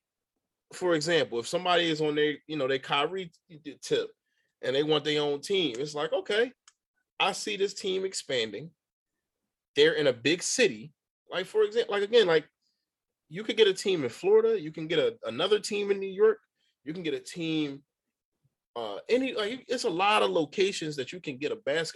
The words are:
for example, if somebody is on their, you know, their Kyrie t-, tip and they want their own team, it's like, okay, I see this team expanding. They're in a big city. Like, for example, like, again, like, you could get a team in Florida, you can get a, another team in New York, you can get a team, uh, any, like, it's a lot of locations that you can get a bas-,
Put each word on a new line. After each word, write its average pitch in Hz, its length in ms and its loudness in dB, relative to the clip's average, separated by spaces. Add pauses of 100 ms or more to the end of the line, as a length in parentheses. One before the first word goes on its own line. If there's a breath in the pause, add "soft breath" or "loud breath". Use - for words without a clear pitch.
(720)
for 180 220 0
example, 147 440 0
if 113 80 -6
somebody 175 440 0
is 151 100 -2
on 151 140 0
their, 151 220 0 (100)
you 156 100 -8
know, 135 100 -2
their 135 120 0
Kyrie 160 520 -2 (200)
t-, 147 320 -16
tip 151 280 0 (520)
and 127 120 -2
they 143 80 2
want 151 220 0
their 151 160 0
own 143 220 -2
team, 170 360 -2
it's 151 160 -8
like, 151 180 -4
okay, 247 380 0 (680)
I 185 120 2
see 208 240 -6
this 196 180 -2
team 190 300 -4
expanding. 131 640 -4 (1080)
They're 151 180 8
in 147 140 0
a 127 40 6
big 139 300 0
city. 147 500 0 (380)
Like, 180 160 -6
for 214 160 2
example, 208 320 0
like, 202 80 0
again, 214 240 4
like, 160 220 4 (800)
you 170 160 -10
could 226 120 -4
get 214 120 8
a 190 60 2
team 185 300 0
in 117 60 -2
Florida, 220 500 4
you 151 100 -8
can 160 160 -10
get 160 120 0
a, 117 260 2
another 160 340 2
team 202 320 -2
in 196 80 2
New 196 120 -6
York, 214 280 4 (460)
you 143 80 -10
can 180 100 -10
get 151 120 -2
a 127 60 -6
team, 156 640 -4 (920)
uh, 104 220 -6 (100)
any, 254 260 0
like, 220 340 -4
it's 247 160 -4
a 226 60 0
lot 202 320 2
of 196 80 2
locations 170 680 -2
that 127 160 -6
you 180 80 -14
can 135 180 -10
get 135 140 -4
a 107 40 -4
bas-, 156 400 -4